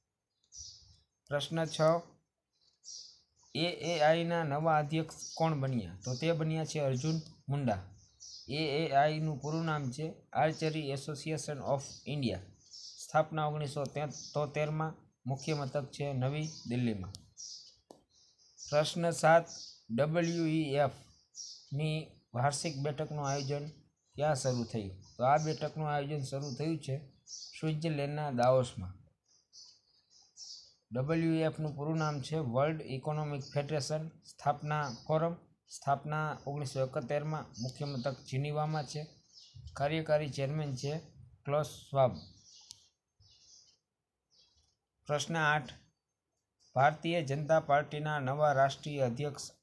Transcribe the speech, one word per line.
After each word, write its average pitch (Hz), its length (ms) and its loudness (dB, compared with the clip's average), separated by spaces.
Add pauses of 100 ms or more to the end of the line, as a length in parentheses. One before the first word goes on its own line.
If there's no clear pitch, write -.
(1300)
પ્રશ્ન 151 380 -2
છ, 156 140 -4 (1800)
એ 156 100 0
એ 170 340 -2
આઈના 170 440 4
નવા 156 340 2
અધ્યક્ષ 156 580 -2
કોણ 160 260 2
બન્યા? 110 440 -2
તો 127 100 -4
તે 156 160 0
બન્યા 156 340 0
છે 151 140 -4
અર્જુન 147 420 0 (280)
મુંડા. 120 340 0 (680)
એ 151 140 -2
એ 147 280 0
આઈનું 151 500 4
પૂરું 156 240 0
નામ 147 260 0
છે 147 220 -6 (320)
Archery 156 480 0
Association 147 640 -4
of 127 240 0 (320)
India. 117 240 0 (640)
સ્થાપના 156 460 0
ઓગણીસો 147 380 -2 (500)
તોતેરમાં, 151 600 -2 (320)
મુખ્ય 135 280 -2
મથક 143 380 -2
છે 143 220 -4
નવી 139 360 0 (180)
દિલ્હીમાં. 113 460 0 (1600)
પ્રશ્ન 160 420 2
સાત, 165 360 6 (440)
ડબલ્યુ 165 540 2
ઈ 156 280 2
એફની - 1300 -2 (260)
વાર્ષિક 139 440 0
બેઠકનું 147 500 -2
આયોજન 143 400 -2 (480)
ક્યાં 147 200 2
શરૂ 123 280 0
થયું? 101 380 -6 (160)
તો 113 60 -2
આ 139 140 6
બેઠકનું 156 520 -2
આયોજન 147 340 -2
શરૂ 135 320 -6
થયું 160 220 -2
છે 143 240 -4 (240)
સ્વિટ્ઝરલેન્ડના 151 1080 -2
દાવોસમાં. 123 640 4 (2000)
ડબલ્યુ 160 420 2
ઈ 160 60 4
એફનું 156 360 0
પૂરું 151 220 0
નામ 151 240 0
છે 156 160 -2
વર્લ્ડ 143 440 2
ઇકોનોમિક 147 600 -4
ફેડરેશન. 151 640 -2
સ્થાપના 147 840 -2 (160)
ફોરમ, 160 280 2 (340)
સ્થાપના 151 680 -2 (100)
ઓગણીસો 139 380 -2
એકોતેરમાં, 147 600 -2 (160)
મુખ્ય 131 240 -6
મથક 135 300 -2 (100)
જીનીવામાં 151 580 0
છે. 151 240 -8 (640)
કાર્યકારી 151 560 2
ચેરમેન 139 460 -2
છે 139 220 -2 (480)
ક્લોસ 147 200 2 (240)
શ્વાબ. 131 260 6 (3000)
પ્રશ્ન 147 300 -2
આઠ, 151 320 2 (1080)
ભારતીય 156 480 4
જનતા 147 360 2
પાર્ટીના 147 600 0
નવા 143 320 2
રાષ્ટ્રીય 139 500 2
અધ્યક્ષ 135 500 -2 (120)